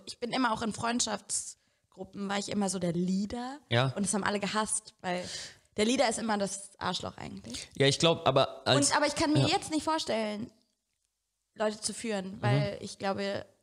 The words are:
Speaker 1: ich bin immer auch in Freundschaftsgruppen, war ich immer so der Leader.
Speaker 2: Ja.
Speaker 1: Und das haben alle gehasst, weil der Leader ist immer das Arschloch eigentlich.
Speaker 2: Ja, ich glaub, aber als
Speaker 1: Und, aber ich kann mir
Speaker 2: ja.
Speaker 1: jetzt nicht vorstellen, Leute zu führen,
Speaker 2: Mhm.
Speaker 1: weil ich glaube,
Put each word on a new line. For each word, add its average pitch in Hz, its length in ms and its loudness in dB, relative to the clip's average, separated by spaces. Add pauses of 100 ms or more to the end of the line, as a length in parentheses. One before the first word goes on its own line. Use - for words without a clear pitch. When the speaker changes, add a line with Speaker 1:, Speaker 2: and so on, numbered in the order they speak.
Speaker 1:
ich - 140 -16
bin 233 120 -6
immer 247 200 2
auch 220 100 -2
in 220 120 -2
Freundschaftsgruppen, - 1600 -6
war 196 80 0
ich 202 120 -4
immer 202 200 0
so 185 100 -2
der 175 140 0
Leader. 202 680 -2 (120)
Speaker 2:
Ja. 127 240 4
Speaker 1:
Und 202 100 0
das - 80 -2
haben 208 100 0
alle 202 160 2
gehasst, 208 640 -2
weil 180 220 -2 (540)
der 208 80 4
Leader 247 240 4
ist 226 100 -2
immer 220 180 0
das - 400 -4
Arschloch - 400 -4
eigentlich. - 600 -12
Speaker 2:
Ja, 135 100 6
ich 139 120 4
glaub, 165 280 4
aber - 400 2
als 285 240 6
Speaker 1:
Und, - 60 4
aber 294 100 4
ich 294 80 -2
kann 311 180 2
mir 302 80 6
Speaker 2:
ja. 262 60 4
Speaker 1:
jetzt 370 240 0
nicht 311 120 0
vorstellen, 220 680 -2 (1040)
Leute 214 240 0
zu - 140 -4
führen, 196 420 -4
Speaker 2:
Mhm. 233 60 -12
Speaker 1:
weil 202 400 2
ich - 180 -12
glaube, 196 460 -2 (180)